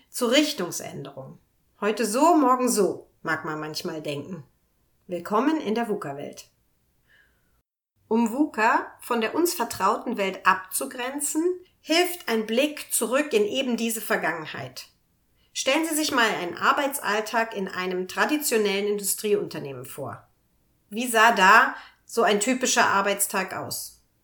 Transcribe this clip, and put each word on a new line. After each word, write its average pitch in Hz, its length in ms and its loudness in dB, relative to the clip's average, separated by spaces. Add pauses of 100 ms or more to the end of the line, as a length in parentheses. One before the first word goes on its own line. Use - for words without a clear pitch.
zu - 180 -2
Richtungsänderungen. 170 1120 -2 (420)
Heute 214 260 0
so, 294 300 6
morgen 254 320 4
so, 185 400 0 (140)
mag 160 220 -2
man 156 140 -6
manchmal 156 420 -8
denken. 151 440 -8 (640)
Willkommen 226 500 0
in 214 140 -2
der 233 140 -2
vuca-Welt. - 580 -8 (1600)
Um 226 260 2
vuca 269 540 2 (140)
von 233 200 -2
der 220 140 -2
uns 339 200 2
vertrauten 226 640 -2
Welt 190 300 -2
abzugrenzen, 262 960 -2 (380)
hilft 339 480 0
ein 220 180 0
Blick 269 460 -2
zurück 262 400 0
in 208 120 4
eben 254 320 -2
diese 226 240 -4
Vergangenheit. 165 840 -4 (640)
Stellen 302 320 0
Sie 320 120 -4
sich 294 160 -2
mal 240 160 2 (120)
einen 175 160 -6
Arbeitsalltag 226 1000 0
in 190 100 -4
einem 185 400 -4
traditionellen 208 800 0
Industrieunternehmen 175 1000 -2
vor. - 440 -12 (600)
Wie 240 180 -4
sah 226 240 6
da 214 420 8 (300)
so - 180 -2
ein 202 160 4
typischer 247 480 2
Arbeitstag 196 640 0
aus? - 520 -10 (200)